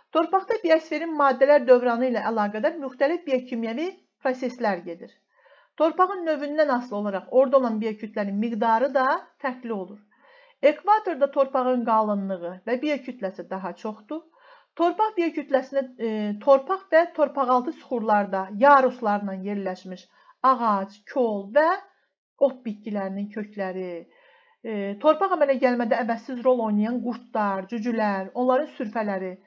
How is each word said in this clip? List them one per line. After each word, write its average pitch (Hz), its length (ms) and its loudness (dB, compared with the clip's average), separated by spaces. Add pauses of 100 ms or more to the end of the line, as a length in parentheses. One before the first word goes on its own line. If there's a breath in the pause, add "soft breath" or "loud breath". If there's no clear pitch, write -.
(140 soft breath)
Torpaqda 370 460 0
biosferin 320 560 0
maddələr 277 500 4
dövranı 247 440 4
ilə - 180 -2
əlaqədar 220 520 -2
müxtəlif 285 440 -2
biokimyəvi 254 640 -4 (380)
proseslər 247 600 -2
gedir. 175 280 -14 (680 soft breath)
Torpağın 349 480 0
növündən 294 460 0
asılı 240 260 -4
olaraq 196 320 -6
orada 262 260 4
olan 233 240 2
biokütlənin 214 560 -6
miqdarı 233 580 0
da 262 100 2 (360)
fərqli 247 320 -6
olur. 202 280 -10 (640 soft breath)
Ekvatorda 302 680 2
torpağın 262 540 0
qalınlığı 202 680 0 (140)
və 233 160 -2
biokütləsi 254 680 -6
daha 190 240 -8
çoxdur. 214 480 -10 (560 soft breath)
Torpaq 415 400 0
biokütləsinə, 277 680 -2 (140)
e, 226 120 -6 (320)
torpaq 285 420 2 (100)
və 320 80 6 (140)
torpaqaltı 254 580 0
süxurlarda 208 680 -2 (160)
yaruslarla 233 760 4
yerləşmiş 190 680 -8 (420 soft breath)
ağac, 226 480 2 (120)
kol 214 480 -2
və 302 160 4 (720)
ot 262 220 2
bitkilərinin 202 680 -6
kökləri, 190 640 -8 (720 soft breath)
e, 220 120 -6 (240)
torpaq 311 360 2
əmələ 277 240 2
gəlmədə 240 400 2
əvəzsiz 233 440 -6
rol 254 160 4
oynayan 220 420 0
qurdlar, 202 680 -4
cücülər, 214 640 -2
onların 254 440 0
sürfələri, 202 560 -4 (140 soft breath)